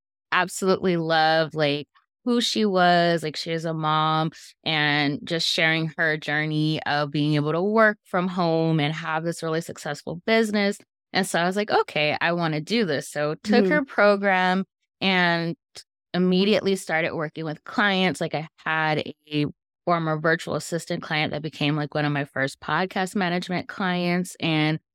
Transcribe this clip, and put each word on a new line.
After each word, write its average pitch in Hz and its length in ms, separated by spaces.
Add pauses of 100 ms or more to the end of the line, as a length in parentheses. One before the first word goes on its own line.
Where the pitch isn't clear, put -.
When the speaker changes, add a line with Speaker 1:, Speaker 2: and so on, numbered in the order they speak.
(340)
Speaker 1:
Absolutely 185 640
love, 160 580
like, 147 320 (360)
who 240 160
she 220 260
was, 175 580
like, 156 120
she - 160
is 165 140
a 165 80
mom, 156 580 (320)
and 147 600
just 165 240
sharing 160 500
her 160 200
journey 151 680
of 147 260
being 147 240
able 147 180
to 165 120
work 214 400
from 180 240
home 165 520
and 147 140
have 160 300
this 165 180
really 160 180
successful 160 680
business. 214 500 (360)
And 190 120
so 190 140
I 170 80
was 185 80
like, 208 160
"Okay, 151 500
I 165 120
wanna 160 280
do 214 240
this." 139 240
So 151 240 (100)
took 208 220
Speaker 2:
Mm-hmm. 185 80
Speaker 1:
her 294 120
program 196 800 (360)
and 170 540 (580)
immediately 185 600
started 165 400
working 160 300
with 156 180
clients. 190 580
Like, 165 140
I 156 120 (100)
had 156 560 (140)
a 147 200 (380)
former 160 340
virtual 160 360
assistant 165 480
client 156 280
that 147 100
became, 151 340
like, 147 200
one 151 100
of 147 80
my 143 120
first 135 340
podcast 185 560
management 180 520
clients, 180 720
and 156 400 (140)